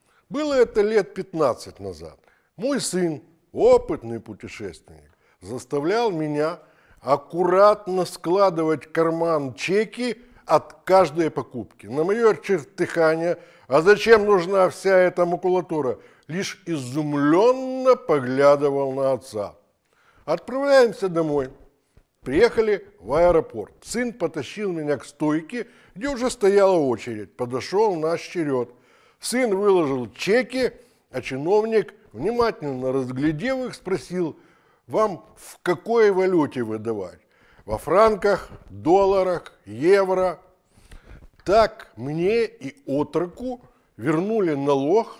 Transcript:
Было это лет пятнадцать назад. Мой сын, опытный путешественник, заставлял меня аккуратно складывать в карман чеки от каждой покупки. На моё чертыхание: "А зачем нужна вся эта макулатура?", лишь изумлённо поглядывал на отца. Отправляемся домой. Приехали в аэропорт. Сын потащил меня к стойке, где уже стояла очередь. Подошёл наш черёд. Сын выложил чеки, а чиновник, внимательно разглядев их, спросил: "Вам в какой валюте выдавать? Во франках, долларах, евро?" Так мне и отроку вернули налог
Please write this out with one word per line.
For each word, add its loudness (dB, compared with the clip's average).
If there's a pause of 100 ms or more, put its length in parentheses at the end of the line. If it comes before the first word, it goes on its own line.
(300)
Было -4
это 2
лет 0
пятнадцать -4
назад. -14 (380)
Мой -4
сын, -4 (300)
опытный 0
путешественник, -16 (300)
заставлял -4
меня -4 (420)
аккуратно 2
складывать 0
в -20
карман 0
чеки -4 (240)
от -2
каждой 4
покупки. -12
На -2
моё 2
чертыхание: -2 (300)
"А 4
зачем 6
нужна 4
вся 2
эта 4
макулатура?", -2 (300)
лишь -8
изумлённо 0
поглядывал 2
на 0
отца. -8 (680)
Отправляемся 0
домой. -2 (760)
Приехали 0 (140)
в -6
аэропорт. 0
Сын -6
потащил -8
меня -4
к -14
стойке, -4 (300)
где -8
уже -4
стояла 4
очередь. -4
Подошёл -2
наш -4
черёд. -4 (440)
Сын -2
выложил 2
чеки, 0 (380)
а -10
чиновник, -2 (180)
внимательно -4
разглядев -2
их, -10
спросил: -6 (480)
"Вам -2 (100)
в -20
какой 2
валюте 0
выдавать? -8 (480)
Во -6
франках, 2 (180)
долларах, 0
евро?" 0 (1040)
Так 2
мне -2
и -14
отроку -6 (360)
вернули -2
налог 0